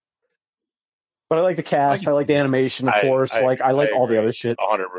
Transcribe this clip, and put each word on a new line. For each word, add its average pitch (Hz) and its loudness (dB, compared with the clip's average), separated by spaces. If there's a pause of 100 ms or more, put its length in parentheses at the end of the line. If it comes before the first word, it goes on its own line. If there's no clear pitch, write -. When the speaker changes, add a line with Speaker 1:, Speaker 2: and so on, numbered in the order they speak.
(1300)
Speaker 1:
But 160 0
I 165 2
like 185 0
the 147 -6
cast, 143 0
Speaker 2:
I - 0
Speaker 1:
I 147 2
like 143 0
the 151 2
animation, 131 0
of 107 2
Speaker 3:
I, 104 2
Speaker 1:
course, 131 0
Speaker 3:
I, 113 2
Speaker 1:
like, 127 0
I 127 2
like 135 2
Speaker 3:
I - -4
Speaker 1:
all 123 0
the 113 0
Speaker 3:
agree. 110 2
Speaker 1:
other 110 0
shit. - -6
Speaker 3:
A 95 -4
hundred, 98 -2 (100)